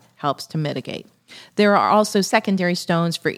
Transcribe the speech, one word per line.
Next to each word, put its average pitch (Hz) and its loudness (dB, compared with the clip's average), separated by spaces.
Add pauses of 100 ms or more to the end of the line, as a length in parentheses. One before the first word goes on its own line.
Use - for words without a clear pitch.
(160)
helps - -6
to - -8
mitigate. - -6 (480)
There 208 4
are 104 4
also 208 2
secondary 185 0
stones 170 -2
for - -4